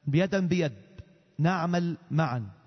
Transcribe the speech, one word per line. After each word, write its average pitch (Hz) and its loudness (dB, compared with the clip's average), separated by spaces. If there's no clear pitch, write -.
بيداً 185 2
بيد 160 2
نعمل 170 0
معاً 127 0